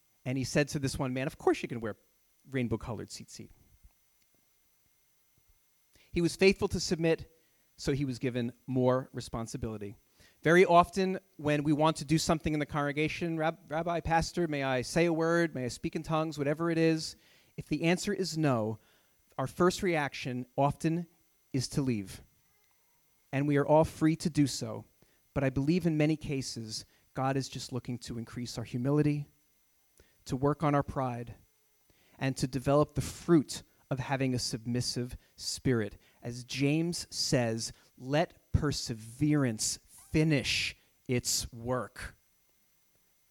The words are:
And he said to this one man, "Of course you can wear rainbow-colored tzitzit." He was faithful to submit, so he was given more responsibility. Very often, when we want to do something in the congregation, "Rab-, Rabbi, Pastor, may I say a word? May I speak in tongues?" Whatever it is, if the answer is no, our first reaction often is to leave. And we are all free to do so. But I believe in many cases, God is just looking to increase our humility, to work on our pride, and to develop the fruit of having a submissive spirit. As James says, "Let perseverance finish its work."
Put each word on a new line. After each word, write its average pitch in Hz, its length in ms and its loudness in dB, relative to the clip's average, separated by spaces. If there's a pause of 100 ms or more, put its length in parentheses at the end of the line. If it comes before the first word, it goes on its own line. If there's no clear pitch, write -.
(260)
And 131 120 -2
he 131 60 -2
said 147 260 0
to 160 100 -4
this 135 200 -4
one 131 140 -2
man, 131 140 -2
"Of - 100 -8
course - 240 2
you 123 80 -10
can 117 100 -8
wear 110 180 -6 (520)
rainbow-colored 113 600 -4
tzitzit." - 400 -16 (2500)
He 175 100 0
was 165 140 2
faithful 196 340 4
to 185 100 -2
submit, 165 520 0 (460)
so 147 160 -2
he 139 120 0
was 127 140 -4
given 123 340 -2 (140)
more 127 460 2
responsibility. 113 840 -8 (460)
Very 175 220 8
often, 180 540 4 (180)
when 147 260 0
we 151 80 2
want 156 260 4
to 151 80 -8
do 156 120 2
something 165 360 0
in 151 60 0
the 143 60 -2
congregation, 151 720 -2
"Rab-, 160 220 -2 (100)
Rabbi, 170 320 -4
Pastor, 165 460 0
may 143 160 -2
I 131 180 0
say 165 240 2
a 170 80 4
word? 165 420 2
May 127 100 -4
I 120 40 -2
speak - 260 -8
in 160 80 -6
tongues?" 156 340 -2
Whatever 151 320 0
it 165 80 0
is, 160 380 2 (420)
if - 100 -12
the 156 160 -2
answer 180 280 2
is 170 260 -4
no, 113 420 0 (580)
our 131 100 -4
first - 340 2
reaction 143 640 -2 (120)
often 160 500 0 (460)
is 131 160 -2
to 151 120 -2
leave. 110 400 -2 (1120)
And 139 160 0
we 143 100 4
are 143 80 4
all 156 200 6
free 160 320 2
to - 120 -4
do 143 180 4
so. 110 380 -8 (480)
But 139 100 0
I 135 60 2
believe 147 360 2
in 165 100 2
many 151 220 2
cases, 123 680 -8 (280)
God 135 240 0
is 131 100 -2
just - 240 -10
looking 123 280 -6
to 117 180 -10
increase 117 400 -8
our 113 60 -6
humility, 147 640 2 (960)
to 135 100 -4
work 143 280 0
on 147 120 2
our 139 80 2
pride, 120 520 -6 (840)
and 135 180 0
to 147 100 0
develop 139 480 2
the 135 60 -2
fruit - 640 2 (260)
of 131 100 -4
having 131 340 -2
a 120 60 0
submissive 123 800 -4 (180)
spirit. - 600 -2 (240)
As 123 220 -10
James 147 640 -2
says, 117 640 0 (240)
"Let 143 400 -2 (140)
perseverance 127 1300 0 (320)
finish 156 640 2 (320)
its - 460 -2
work." 117 640 -6 (1120)